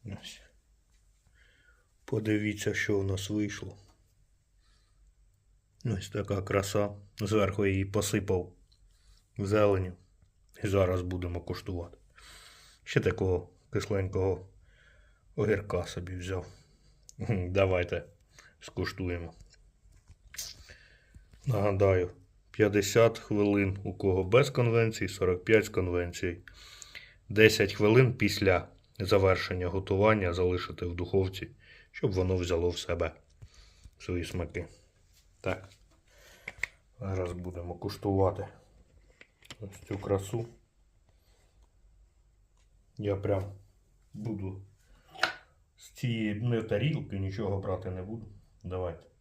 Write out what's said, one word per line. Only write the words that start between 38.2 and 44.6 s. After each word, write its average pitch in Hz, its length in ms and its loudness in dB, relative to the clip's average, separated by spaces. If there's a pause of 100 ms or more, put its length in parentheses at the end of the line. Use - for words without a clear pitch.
ось 101 280 -14
цю 98 100 -6
красу. 98 500 -2 (2500)
Я 101 180 0
прям 98 380 -2 (600)
буду 98 480 -8 (1160)